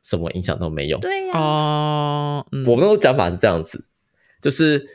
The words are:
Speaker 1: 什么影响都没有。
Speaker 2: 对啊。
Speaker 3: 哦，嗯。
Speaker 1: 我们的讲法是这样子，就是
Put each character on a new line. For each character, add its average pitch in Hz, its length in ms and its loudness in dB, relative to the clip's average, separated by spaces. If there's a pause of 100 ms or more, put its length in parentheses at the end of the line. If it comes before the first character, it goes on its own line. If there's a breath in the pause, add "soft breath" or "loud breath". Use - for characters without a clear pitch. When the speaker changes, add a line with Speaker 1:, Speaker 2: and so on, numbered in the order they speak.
Speaker 1:
什 90 140 -2
么 82 140 -4
影 90 100 -6
响 80 160 -4
都 82 100 -4
没 76 200 -4
有。 - 100 -2
Speaker 2:
对 381 320 -4
啊。 165 100 -2
Speaker 3:
哦， 151 1120 -2
嗯。 135 140 -4
Speaker 1:
我 120 100 6
们 165 100 4
的 214 120 6
讲 135 180 4
法 87 140 2
是 90 80 -4
这 113 100 4
样 82 160 0
子， - 220 -10 (560)
就 147 80 2
是 147 440 2